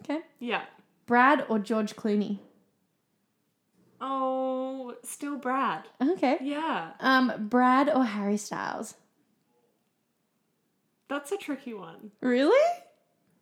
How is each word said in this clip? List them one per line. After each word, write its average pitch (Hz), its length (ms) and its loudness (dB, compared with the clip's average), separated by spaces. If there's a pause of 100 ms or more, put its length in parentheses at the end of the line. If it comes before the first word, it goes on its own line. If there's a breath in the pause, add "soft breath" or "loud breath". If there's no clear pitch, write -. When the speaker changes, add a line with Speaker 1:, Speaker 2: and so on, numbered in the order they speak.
Speaker 1:
Okay. 302 160 -4 (200)
Speaker 2:
Yeah. 226 240 -4 (440)
Speaker 1:
Brad 262 420 6
or 220 100 0
George 214 360 -2
Clooney? 208 440 -2 (1600)
Speaker 2:
Oh, 262 1000 -2
still 285 340 -8
Brad. 247 500 -2 (140)
Speaker 1:
Okay. 302 400 2
Speaker 2:
Yeah. 277 580 -4
Speaker 1:
Um, 254 500 2
Brad 254 400 4
or 262 140 2
Harry 208 340 -2
Styles? - 580 -8 (2000)
Speaker 2:
That's 285 240 -6
a 403 60 -2
tricky 262 360 -10
one. 185 380 -16 (100)
Speaker 1:
Really? 349 520 4 (680)